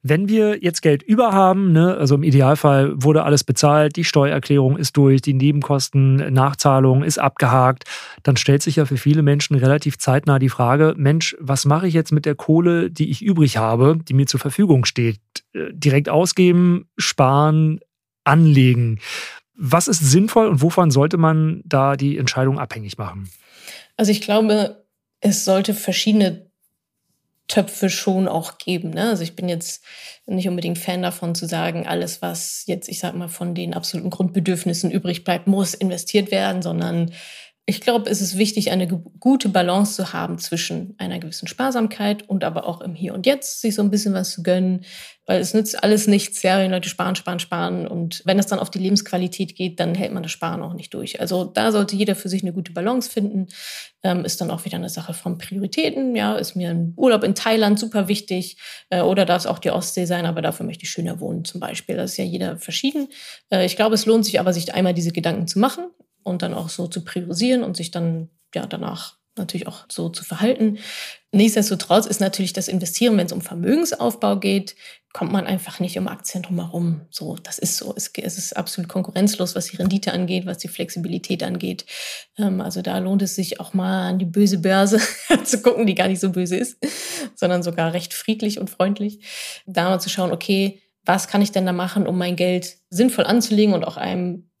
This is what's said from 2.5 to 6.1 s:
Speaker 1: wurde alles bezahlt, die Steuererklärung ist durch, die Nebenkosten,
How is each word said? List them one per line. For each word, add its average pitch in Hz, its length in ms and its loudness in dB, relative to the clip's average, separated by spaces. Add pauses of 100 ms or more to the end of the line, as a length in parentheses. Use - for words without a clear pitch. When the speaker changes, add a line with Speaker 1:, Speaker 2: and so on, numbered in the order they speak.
Speaker 1:
wurde 151 260 4
alles 147 220 4
bezahlt, 151 500 4
die 170 80 -2
Steuererklärung 143 760 4
ist 156 200 -2
durch, 135 260 8
die 143 100 0
Nebenkosten, 135 1000 2